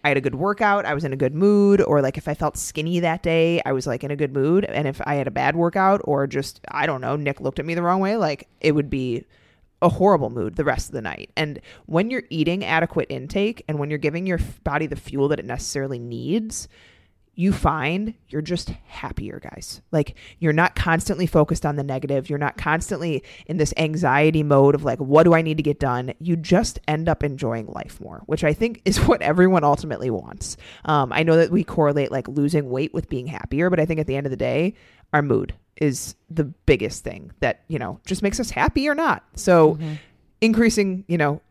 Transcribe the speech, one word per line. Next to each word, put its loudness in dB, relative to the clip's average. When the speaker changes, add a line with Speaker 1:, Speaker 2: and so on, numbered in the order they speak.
Speaker 1:
I 2
had 2
a 2
good -2
workout, 0
I -2
was -4
in -4
a -6
good 0
mood, 6
or, 4
like, -2
if -8
I -4
felt -4
skinny -4
that -2
day, 2
I -2
was, -4
like, -4
in -6
a -4
good -2
mood. 4
And -4
if -6
I -2
had -2
a -4
bad 0
workout 2
or 0
just, -8
I -2
don't -4
know, -2
Nick -4
looked -4
at -6
me -4
the -2
wrong 2
way, 0
like, -4
it 4
would 0
be -4
a 6
horrible 4
mood -6
the -2
rest -2
of -14
the -6
night. -10
And -4
when 0
you're -4
eating 0
adequate -2
intake -4
and -4
when -4
you're -4
giving -4
your -2
f-, -8
body -2
the -6
fuel -2
that 0
it -10
necessarily -6
needs, -6
you 2
find -2
you're -4
just -6
happier, -10
guys. -16
Like, 0
you're 2
not 4
constantly 0
focused 2
on -2
the -4
negative. -4
You're -4
not -4
constantly -2
in -6
this 0
anxiety 2
mode 6
of, -2
like, -2
"What 6
do 8
I 4
need -2
to -2
get -2
done?" -2
You 0
just 0
end -2
up 0
enjoying -6
life -14
more, -16
which -2
I 4
think -4
is 2
<laughs> 4
what 4
everyone 6
ultimately 0
wants. -8
Um, 0
I 0
know 4
that 4
we 0
correlate, 0
like, -4
losing 0
weight -4
with -6
being -8
happier, -2
but 2
I 4
think -2
at -4
the -4
end -6
of -2
the -4
day, -2
our 2
mood 0
is -2
the -2
biggest 0
thing -14
that, -2
you -6
know, -8
just -4
makes -2
us -4
happy 0
or 0
not. -2
So 6
Speaker 2:
Mm-hmm. -8
Speaker 1:
increasing, 2
you 0
know 0